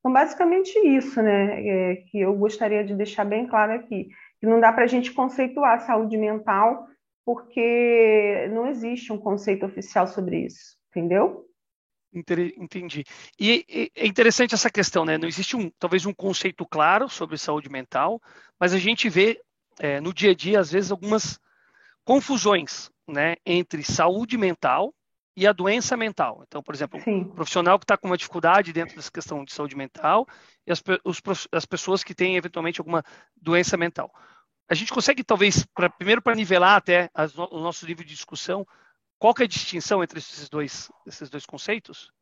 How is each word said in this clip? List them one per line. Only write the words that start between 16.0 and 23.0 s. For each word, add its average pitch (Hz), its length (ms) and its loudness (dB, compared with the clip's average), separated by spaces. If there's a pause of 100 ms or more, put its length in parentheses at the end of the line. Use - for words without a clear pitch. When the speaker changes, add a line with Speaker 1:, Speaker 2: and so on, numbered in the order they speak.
Speaker 2:
um 202 80 -4
conceito 185 540 -6
claro 185 420 2
sobre 156 300 -8
saúde 147 320 -6
mental, 139 500 -4 (380)
mas 180 160 2
a 190 40 2
gente 220 300 0
vê, 196 320 2 (380)
é, 143 220 -2
no 170 120 -6
dia 190 200 4
a - 20 6
dia, 202 240 0
às 160 140 0
vezes, 185 180 0
algumas 202 480 -2 (680)
confusões, 208 840 0 (160)